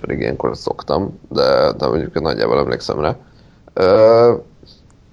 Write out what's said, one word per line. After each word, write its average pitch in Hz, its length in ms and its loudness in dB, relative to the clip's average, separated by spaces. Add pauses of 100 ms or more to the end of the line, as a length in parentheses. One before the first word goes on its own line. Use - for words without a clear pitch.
pedig - 180 -6
ilyenkor 58 380 -4
szoktam, - 640 -6 (100)
de, 67 420 2
de 67 160 -6
mondjuk 69 340 -4
nagyjából 62 380 0
emlékszem - 400 -4
rá. 76 160 -2 (580)
Ö, 113 600 4 (800)